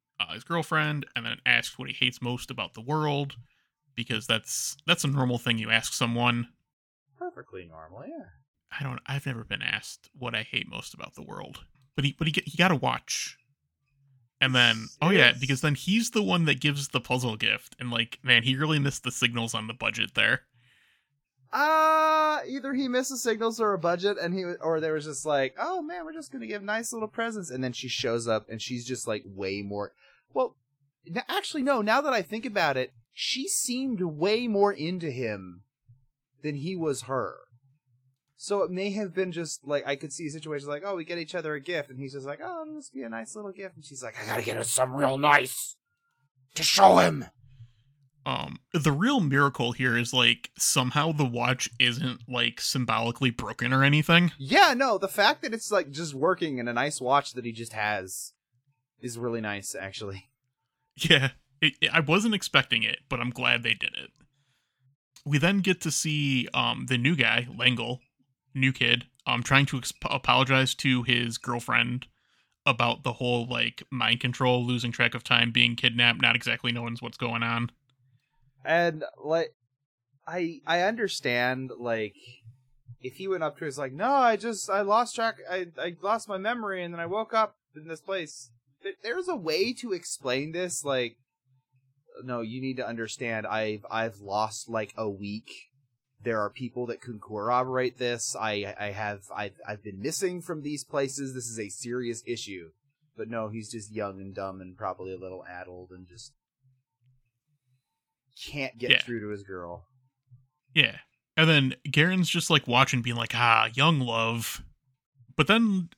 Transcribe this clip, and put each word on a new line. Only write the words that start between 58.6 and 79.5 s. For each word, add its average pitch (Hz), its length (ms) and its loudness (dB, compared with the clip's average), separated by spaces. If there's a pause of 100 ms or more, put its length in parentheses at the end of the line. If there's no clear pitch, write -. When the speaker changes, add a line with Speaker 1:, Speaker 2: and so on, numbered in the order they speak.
Speaker 2:
is 120 200 -8
really 117 240 -2
nice, 101 320 -6
actually. 95 560 -10 (680)
Speaker 1:
Yeah, 135 360 4 (280)
it, 156 220 4
it, 156 100 4
I 165 80 4
wasn't 202 340 2
expecting 127 480 2
it, - 180 -2 (100)
but 120 100 -2
I'm 123 80 -2
glad 123 340 0
they - 120 0
did - 200 -4
it. - 160 -14 (1160)
We 143 100 2
then 180 220 4
get 185 240 2
to 160 80 -2
see, 143 640 0
um, 120 340 0
the 127 80 4
new 143 200 2
guy, 120 380 2
Langle, 123 460 0 (540)
new 131 180 2
kid, - 320 0 (220)
um, 120 160 -2
trying 135 240 4
to 131 120 -4
exp-, - 140 -6 (160)
apologize 131 680 2
to 127 260 2
his 120 340 0
girlfriend 120 720 -2 (580)
about 120 380 2
the 120 100 0
whole, 123 340 0
like, 117 440 -4
mind 117 300 2
control, 123 440 2
losing 120 280 0
track 117 220 2
of 117 100 -8
time, 117 280 4
being 120 240 4
kidnapped, 117 460 2
not 117 140 6
exactly 120 360 -2
knowing 117 280 -6
what's 120 180 -10
going 117 240 -2
on. 117 280 0 (960)
Speaker 2:
And, 165 380 2 (180)
like, 160 320 0 (720)